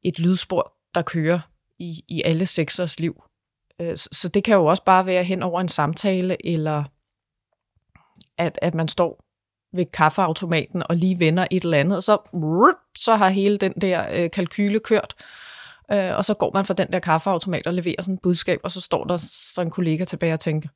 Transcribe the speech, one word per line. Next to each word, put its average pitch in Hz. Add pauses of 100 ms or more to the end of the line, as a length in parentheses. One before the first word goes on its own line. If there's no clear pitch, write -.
et 170
lydspor, 180 (220)
der 175
kører 165 (380)
i, 170
i 165
alle 165
seksers 165
liv. 165 (580)
Øh, 170
så, -
så -
det 202
kan 220
jo 175
også 175
bare 185
være 180
hen 185
over 180
en 180
samtale, 180
eller 151 (1500)
at, 170
at 165
man 160
står - (480)
ved 180
kaffeautomaten 165
og 180
lige 180
vender 170
et 180
eller 165
andet, 175
og 185
så, 208
rup, 180 (240)
så 226
har 202
hele 196
den 196
der, 180
øh, 170
kalkyle 202
kørt. - (760)
Øh, 190
og 190
så 208
går -
man 196
fra 190
den -
der 180
kaffeautomat 170
og 175
leverer 175
sådan 185
et -
budskab, 180
og 185
så 180
står -
der 180
så -
en 165
kollega 165
tilbage 165
og 160
tænker 156